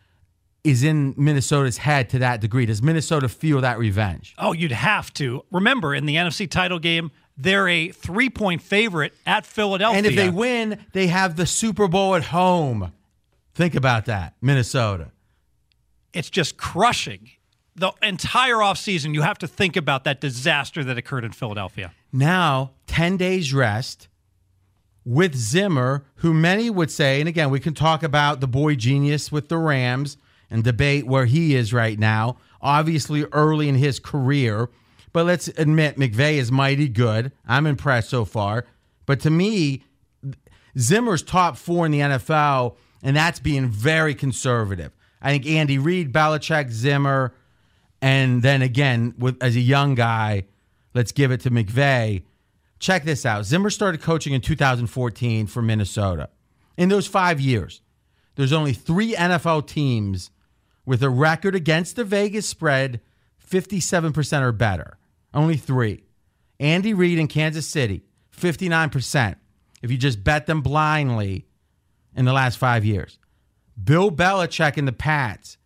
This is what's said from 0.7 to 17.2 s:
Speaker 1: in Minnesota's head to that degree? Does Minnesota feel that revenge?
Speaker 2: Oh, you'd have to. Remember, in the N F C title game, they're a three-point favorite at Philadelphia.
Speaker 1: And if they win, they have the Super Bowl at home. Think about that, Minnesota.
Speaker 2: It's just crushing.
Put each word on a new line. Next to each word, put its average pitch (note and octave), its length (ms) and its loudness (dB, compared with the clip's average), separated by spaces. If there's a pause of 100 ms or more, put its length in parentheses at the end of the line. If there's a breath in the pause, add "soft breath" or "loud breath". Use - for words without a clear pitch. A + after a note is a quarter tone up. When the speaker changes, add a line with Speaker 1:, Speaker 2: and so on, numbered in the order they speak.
Speaker 1:
in D3 320 2
Minnesota's C#3+ 640 2
head C#3+ 320 0
to C3 100 -2
that B2 220 0
degree? A#2 240 0
Does G#2+ 160 -2
Minnesota D3+ 480 0
feel D3 320 0
that A#2+ 180 -2
revenge? G2+ 580 -2
Speaker 2:
Oh, - 140 0
you'd E3 220 -4
have F3 400 -2
to. B2+ 360 -6
Remember, F#3+ 460 0
in C#3 100 -4
the D3+ 120 0
N F3 100 0
F D#3 60 -4
C G#3 120 -6
title F3+ 340 -2
game, E3 320 -4 (260 soft breath)
they're F#3+ 300 0
a E3+ 220 0
three-point G3 720 -4
favorite G3 520 -2 (120)
at G#3 200 0
Philadelphia. G3+ 520 0
Speaker 1:
And G#3 80 2
if C3+ 100 2
they F#3+ 140 2
win, A3 640 -2
they F#3+ 140 0
have F#3 280 0
the F3 100 0
Super G#3 440 0
Bowl F#3+ 260 2
at D#3 80 0
home. D3 720 0 (600)
Think D#3+ 220 0
about B2+ 300 2
that, F#2+ 360 -6
Minnesota. A#2 720 0 (1000)
Speaker 2:
It's - 160 -8
just - 260 -2
crushing. B2+ 760 -2 (440)